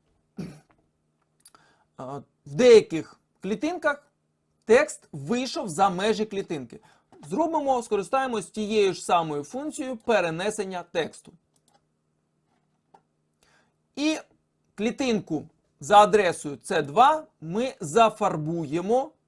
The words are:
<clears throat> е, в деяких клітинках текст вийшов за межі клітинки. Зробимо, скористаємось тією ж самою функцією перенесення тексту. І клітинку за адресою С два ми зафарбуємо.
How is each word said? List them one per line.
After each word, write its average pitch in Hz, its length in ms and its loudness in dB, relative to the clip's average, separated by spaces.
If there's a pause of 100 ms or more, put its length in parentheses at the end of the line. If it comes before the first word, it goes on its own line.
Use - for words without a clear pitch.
(140)
<clears throat> - 260 -20
е, - 60 -10 (2000)
в 143 100 -14
деяких 214 640 6 (220)
клітинках 294 680 -4 (580)
текст 269 460 2
вийшов 240 580 -6
за 185 200 0
межі 202 360 -2
клітинки. 180 540 -10 (500)
Зробимо, 277 540 -2
скористаємось 233 640 -2
тією 208 480 -2
ж - 80 -12
самою 160 420 -2
функцією 262 540 -10
перенесення 190 920 -4
тексту. - 400 -6 (2750)
І 302 220 -2 (580)
клітинку 214 720 -2 (300)
за 175 180 4
адресою 180 680 4
С 185 180 -2
два 247 420 4 (180)
ми 208 380 -6
зафарбуємо. 175 1300 0 (160)